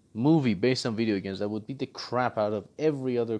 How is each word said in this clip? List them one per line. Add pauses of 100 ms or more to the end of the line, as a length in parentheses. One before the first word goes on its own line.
(140)
movie
based
on
video
games
that
would
beat
the
crap
out
of (100)
every
other